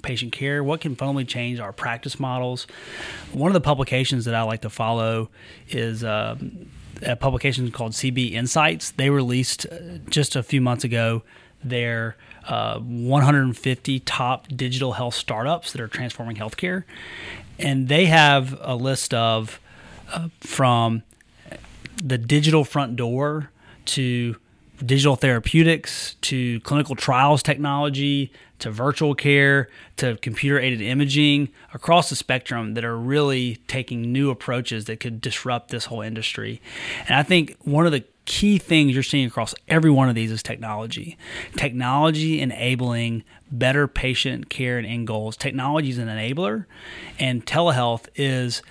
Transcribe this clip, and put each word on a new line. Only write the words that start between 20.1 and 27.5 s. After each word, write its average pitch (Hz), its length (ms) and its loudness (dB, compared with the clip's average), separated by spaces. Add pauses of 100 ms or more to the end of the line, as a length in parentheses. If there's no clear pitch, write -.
uh, 170 160 -6 (120)
from 117 640 2 (1000)
the 127 160 0
digital 147 460 4
front 127 320 -2
door 135 540 -2 (340)
to 120 520 -2 (480)
digital 135 300 4
therapeutics 147 1080 2
to 123 380 -2
clinical 143 360 -2
trials 139 460 4
technology 143 920 0 (260)